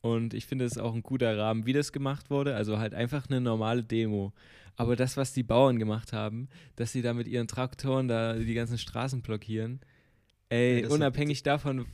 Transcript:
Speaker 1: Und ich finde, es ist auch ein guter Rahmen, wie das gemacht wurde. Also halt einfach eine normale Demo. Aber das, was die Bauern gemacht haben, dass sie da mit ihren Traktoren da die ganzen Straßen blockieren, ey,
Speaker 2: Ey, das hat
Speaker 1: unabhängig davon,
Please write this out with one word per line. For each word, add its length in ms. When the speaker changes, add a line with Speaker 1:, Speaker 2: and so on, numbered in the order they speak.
Speaker 1:
Und 340
ich 120
finde, 180
es 80
ist 60
auch 160
ein 80
guter 340
Rahmen, 300
wie 80
das 180
gemacht 380
wurde. 260
Also 220
halt 160
einfach 340
eine 120
normale 440
Demo. 480
Aber 200
das, 200
was 180
die 80
Bauern 360
gemacht 340
haben, 360
dass 160
sie 100
da 120
mit 140
ihren 180
Traktoren 640
da 260
die 200
ganzen 240
Straßen 440
blockieren, 580
ey, 280
Speaker 2:
Ey, 60
das 80
hat 60
Speaker 1:
unabhängig 460
davon, 520